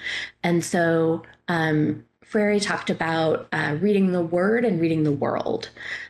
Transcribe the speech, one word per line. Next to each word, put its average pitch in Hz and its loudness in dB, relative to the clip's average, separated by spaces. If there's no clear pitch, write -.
And 170 0
so, 165 2
um, 156 0
Freire 208 2
talked - -4
about, 165 0
uh, 151 0
reading 196 4
the 180 0
word 185 0
and 175 0
reading 160 2
the 147 2
world, - -2